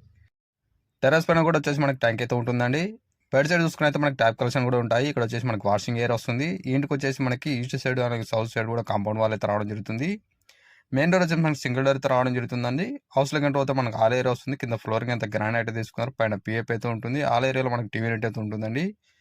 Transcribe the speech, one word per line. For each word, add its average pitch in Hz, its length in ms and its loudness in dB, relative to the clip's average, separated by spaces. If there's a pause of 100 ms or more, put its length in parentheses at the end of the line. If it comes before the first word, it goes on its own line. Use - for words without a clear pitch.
(1040)
టెర్రస్ 156 240 4
పైన 165 160 4
కూడా 156 160 4
వచ్చేసి 143 220 0
మనకి 139 200 2
ట్యాంక్ 117 220 2
అయితే 123 120 -2
ఉంటుందండి. 123 500 0 (480)
బయట 139 140 4
సైడ్ 170 160 4
చూసుకుని 160 260 0
అయితే 147 100 0
మనకి 147 180 0
ట్యాప్ 113 200 4
కలెక్షన్ 123 280 0
కూడా 123 140 2
ఉంటాయి. 120 280 2
ఇక్కడ 131 180 -2
వచ్చేసి 117 220 -4
మనకి 110 200 -2
వాషింగ్ 104 320 0
ఏరియా 120 180 2
వస్తుంది. 127 320 -4 (120)
ఈ 127 120 -4
ఇంటికి 139 220 0
వచ్చేసి 135 280 -2
మనకి 127 300 -2
ఈస్ట్ 123 240 -4
సైడ్ 127 240 0
అలాగే 120 240 0
సౌత్ 113 260 -2
సైడ్ 113 180 -2
కూడా 117 160 -2
కాంపౌండ్ 107 360 -2
వాల్ 110 140 2
అయితే 104 120 -2
రావడం 104 220 -2
జరుగుతుంది. 110 400 -6 (840)
మెయిన్ 147 180 2
డోర్ 180 120 4
వచ్చేసి 165 200 2
మనకి 156 180 0
సింగిల్ 127 240 0
డోర్ 139 140 4
అయితే 131 100 -2
రావడం 127 260 2
జరుగుతుందండి. 123 500 -2 (240)
హౌస్‌లోకి 143 380 0
ఎంటర్ 143 140 2
అవుతే 135 140 0
మనకి 120 220 0
హాల్ 110 180 4
ఏరియా 127 180 2
వస్తుంది. 131 240 -4
కింద 117 180 -4
ఫ్లోరింగ్ 113 380 -2
అంతా 113 140 -2
గ్రానైట్ 107 340 0
అయితే 113 140 -4
తీసుకున్నారు. 117 400 -4
పైన 110 220 0
పీఎఫ్ 110 340 -4
అయితే 117 180 -2
ఉంటుంది. 120 340 -4
హాల్ 127 240 2
ఏరియాలో 131 240 0
మనకి 120 200 -2
టీవీ 113 160 -2
యూనిట్ 117 200 -2
అయితే 110 140 -4
ఉంటుందండి. 110 440 -4 (360)